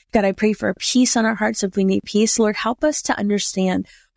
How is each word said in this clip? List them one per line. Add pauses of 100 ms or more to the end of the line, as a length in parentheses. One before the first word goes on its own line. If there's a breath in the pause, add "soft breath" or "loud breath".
(140)
God,
I
pray
for
a
peace
on
our
hearts
if
we
need
peace.
Lord,
help
us
to
understand (300 soft breath)